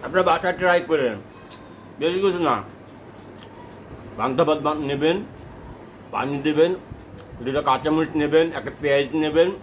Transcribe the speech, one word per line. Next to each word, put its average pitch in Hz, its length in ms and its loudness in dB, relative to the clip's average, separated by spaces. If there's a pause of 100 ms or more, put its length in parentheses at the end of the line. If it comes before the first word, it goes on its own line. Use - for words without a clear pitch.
(160)
আপনারা 180 180 4
বাসায় 175 260 -2
ট্রাই 175 220 4 (100)
করেন, 131 240 2 (840)
বেশি 175 240 0
কিছু 180 160 2 (100)
না। 120 60 2 (1600)
পান্তা 127 260 0
ভাত 151 220 2
বান-, 151 260 -2
নেবেন, 156 260 2 (920)
পানি 135 240 -2 (120)
দেবেন, 156 240 4 (720)
দুটো 135 180 0
কাঁচামরিচ 156 540 2
নেবেন, 151 300 4 (120)
একটা 131 140 -8 (100)
পেঁয়াজ 143 340 4
নেবেন 156 340 4 (140)